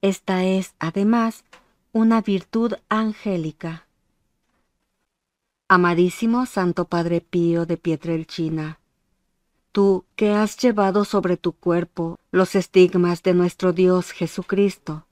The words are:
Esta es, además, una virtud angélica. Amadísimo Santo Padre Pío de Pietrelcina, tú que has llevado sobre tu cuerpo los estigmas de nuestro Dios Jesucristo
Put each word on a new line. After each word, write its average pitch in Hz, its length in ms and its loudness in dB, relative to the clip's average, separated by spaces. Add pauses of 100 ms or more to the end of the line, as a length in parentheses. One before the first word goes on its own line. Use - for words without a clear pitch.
Esta 190 440 -2
es, 190 340 -2
además, 220 640 0 (480)
una 226 300 2
virtud 214 520 -2 (140)
angélica. 185 1000 -4 (1800)
Amadísimo 180 800 2
Santo 180 400 -2
Padre 170 340 -2
Pío 170 460 -2
de 170 100 -4
Pietrelcina, 160 1000 -6 (920)
tú 196 360 2 (100)
que 208 160 2
has 208 240 0
llevado 208 480 2
sobre 185 320 0
tu 170 160 -4
cuerpo 170 680 -4 (120)
los 185 240 0
estigmas 180 680 2
de 185 120 2
nuestro 180 380 0
Dios 180 400 0
Jesucristo 180 1000 -4